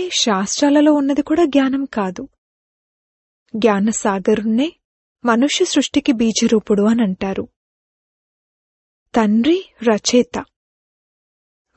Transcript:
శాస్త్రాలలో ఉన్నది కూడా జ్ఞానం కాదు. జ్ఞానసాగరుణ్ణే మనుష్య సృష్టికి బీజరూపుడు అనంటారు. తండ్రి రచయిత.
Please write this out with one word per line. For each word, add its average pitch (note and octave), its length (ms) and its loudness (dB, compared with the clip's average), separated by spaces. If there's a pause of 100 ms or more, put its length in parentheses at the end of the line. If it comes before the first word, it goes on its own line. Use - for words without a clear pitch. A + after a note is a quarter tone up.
శాస్త్రాలలో C#4+ 840 2
ఉన్నది C#4+ 280 0
కూడా D#4 240 0
జ్ఞానం C4+ 400 0
కాదు. F#3+ 380 -6 (1300)
జ్ఞానసాగరుణ్ణే A3 1120 0 (560)
మనుష్య A#3+ 420 0
సృష్టికి C#4+ 460 0
బీజరూపుడు A3 720 0
అనంటారు. G#3 640 -2 (1700)
తండ్రి A#3 440 2 (260)
రచయిత. A#3 520 0 (1400)